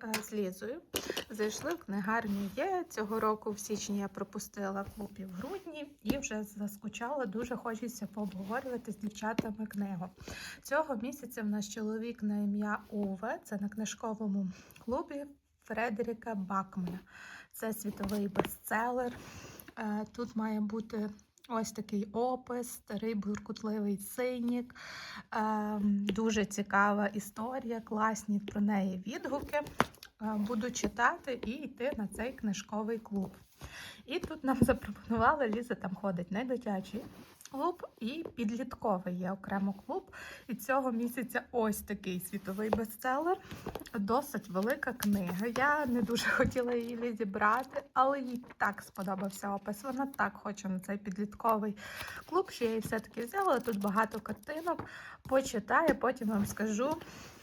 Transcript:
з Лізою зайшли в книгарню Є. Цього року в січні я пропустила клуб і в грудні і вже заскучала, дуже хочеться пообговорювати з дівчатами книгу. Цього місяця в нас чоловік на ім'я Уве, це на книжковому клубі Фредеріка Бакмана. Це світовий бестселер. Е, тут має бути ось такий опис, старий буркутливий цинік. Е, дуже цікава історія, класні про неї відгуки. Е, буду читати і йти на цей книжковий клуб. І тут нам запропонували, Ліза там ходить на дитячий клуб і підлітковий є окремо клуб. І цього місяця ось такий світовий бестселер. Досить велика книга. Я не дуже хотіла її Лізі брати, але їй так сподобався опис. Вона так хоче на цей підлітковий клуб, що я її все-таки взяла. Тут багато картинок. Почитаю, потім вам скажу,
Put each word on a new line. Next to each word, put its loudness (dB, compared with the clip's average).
з -12
Лізою -2
зайшли -2
в -2
книгарню 0
Є. 0
Цього -2
року 2
в -6
січні -2
я 0
пропустила -4
клуб -8
і -8
в -10
грудні -8
і 2
вже -4
заскучала, -4
дуже -2
хочеться -4
пообговорювати -4
з -6
дівчатами -2
книгу. -2
Цього 2
місяця -6
в 0
нас 0
чоловік -2
на 2
ім'я 2
Уве, -2
це -4
на -2
книжковому 0
клубі -2
Фредеріка -2
Бакмана. -2
Це -2
світовий -2
бестселер. 0
Е, 0
тут -4
має 0
бути -2
ось 0
такий -2
опис, 0
старий -2
буркутливий 0
цинік. 0
Е, 2
дуже 6
цікава 6
історія, -4
класні 2
про 0
неї 4
відгуки. -2
Е, -2
буду -2
читати -2
і -4
йти -6
на -4
цей -6
книжковий -4
клуб. -6
І -4
тут -8
нам 4
запропонували, 6
Ліза 0
там -4
ходить -2
на 0
дитячий -2
клуб 0
і -2
підлітковий 0
є 0
окремо 0
клуб. -6
І -4
цього 2
місяця 0
ось 4
такий -4
світовий -4
бестселер. 2
Досить 2
велика 2
книга. 2
Я 6
не 4
дуже 2
хотіла 4
її 0
Лізі 0
брати, 2
але 6
їй -4
так 2
сподобався -4
опис. -4
Вона -2
так 0
хоче -6
на 2
цей -4
підлітковий 0
клуб, 2
що 0
я 4
її 0
все-таки -2
взяла. 4
Тут 0
багато 4
картинок. -4
Почитаю, 6
потім 2
вам 4
скажу, 2